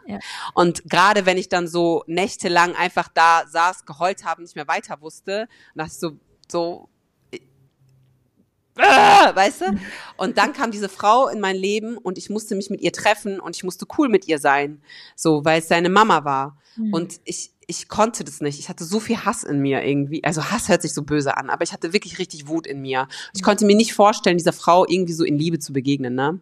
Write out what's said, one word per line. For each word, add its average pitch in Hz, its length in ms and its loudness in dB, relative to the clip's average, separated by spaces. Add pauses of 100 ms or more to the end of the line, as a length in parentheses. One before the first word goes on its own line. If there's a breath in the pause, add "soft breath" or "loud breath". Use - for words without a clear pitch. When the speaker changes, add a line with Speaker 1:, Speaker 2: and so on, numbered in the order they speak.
Speaker 1:
Ja. 240 140 -12 (340 loud breath)
Speaker 2:
Und 170 340 0
gerade 196 380 4
wenn 185 140 2
ich 185 100 -10
dann 175 180 -2
so 170 380 0
nächtelang 175 720 0
einfach 175 360 -2
da 165 380 4
saß, 170 380 -2
geheult 175 380 -6
habe, 170 180 -8
nicht 175 120 -20
mehr 147 120 -12
weiter 165 340 -6
wusste, 196 460 -10 (260 soft breath)
dachte 156 180 -10
ich - 80 -20
so, 165 120 -6 (400)
so, 170 360 -6 (1900)
äh, - 580 8
weißt 196 260 2
du? 370 120 -2
Speaker 1:
Mhm. 202 60 -4 (380 loud breath)
Speaker 2:
Und 185 200 -4
dann 220 160 2
kam 269 180 -4
diese 208 180 -8
Frau 233 380 4
in 220 120 -6
mein 190 160 -2
Leben 208 420 -4
und 185 200 -8
ich - 120 -16
musste 214 260 -6
mich 196 140 -6
mit 196 120 -8
ihr 170 120 -2
treffen 208 460 -2
und 170 160 -12
ich - 80 -14
musste - 220 -10 (120)
cool 302 120 2
mit 208 180 2
ihr 156 120 0
sein, 143 420 0 (340 loud breath)
so, 151 300 0
weil 165 140 2
es 160 80 -10
seine 175 220 2
Mama 190 340 4
war. 143 340 -4 (200 soft breath)
Speaker 1:
Mhm. 214 160 -4
Speaker 2:
Und 180 320 -6
ich, - 260 -12 (160)
ich - 220 -12
konnte 214 340 -2
das 143 180 -16
nicht. 147 180 -6
Ich - 100 -16
hatte 180 160 -12
so 190 140 -2
viel 214 180 -4
Hass - 260 -4
in 143 160 -4
mir 139 260 -2
irgendwie. 143 380 -4
Also 151 280 -4
Hass 226 180 -6
hört 175 120 2
sich 156 120 -6
so 147 100 -6
böse 143 340 -2
an, 131 120 -8
aber - 140 -2
ich 170 100 -8
hatte 175 200 -10
wirklich 190 240 -4
richtig 156 300 -10
Wut 160 180 -6
in 139 160 -10
mir. 131 200 -4
Und 135 80 -6 (260 loud breath)
ich 190 60 -8
Speaker 1:
Mhm. 185 40 -2
Speaker 2:
konnte 208 200 4
mir 202 100 6
nicht 226 180 2
vorstellen, 202 440 4
dieser 170 160 0
Frau 180 340 4
irgendwie 170 260 -2
so 160 120 -2
in 147 120 0
Liebe 160 220 -2
zu 151 140 -14
begegnen, 131 420 -2
ne? 147 260 -2